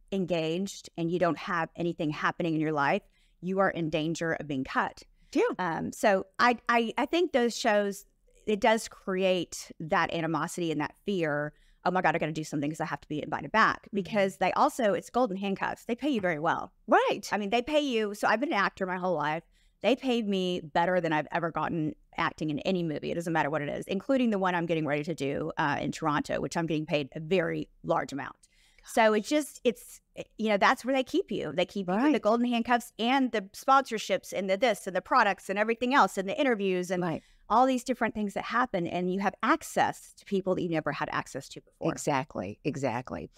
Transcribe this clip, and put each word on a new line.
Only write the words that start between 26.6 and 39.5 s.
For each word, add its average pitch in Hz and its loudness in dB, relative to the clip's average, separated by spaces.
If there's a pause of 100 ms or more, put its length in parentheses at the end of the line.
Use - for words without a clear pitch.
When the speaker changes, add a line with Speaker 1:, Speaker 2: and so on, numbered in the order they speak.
Speaker 1:
getting 156 -2
paid 147 -2
a 156 -8
very 165 0 (160)
large 165 -2
amount. - -8 (480)
So 220 4
it 214 4
Speaker 2:
Gosh. 208 -10
Speaker 1:
just, 302 0
it's, - -2 (160)
eh, - -12 (160)
you 220 0
know, 208 4
that's 208 4
where 262 0
they 262 2
keep - -2
you. 156 -4
They 180 0
keep 190 -6
you 180 0
with 220 2
the 302 6
Speaker 2:
Right. 226 2
Speaker 1:
golden 233 4
handcuffs 240 0
and 254 2
the 214 -2 (100)
sponsorships 233 0
and 190 -4
the 190 4
this 208 0
and 175 -6
the 185 0
products 208 2
and 196 -2
everything 240 0
else 208 4
and 190 -4
the 190 -4
interviews 196 0
and 180 0
Speaker 2:
Right. 165 -2 (260)
Speaker 1:
all 233 6
these 254 2
different 233 -2
things 208 -4
that 190 -6
happen. 226 -2
And 180 -2
you 185 -2
have 202 0
access - -2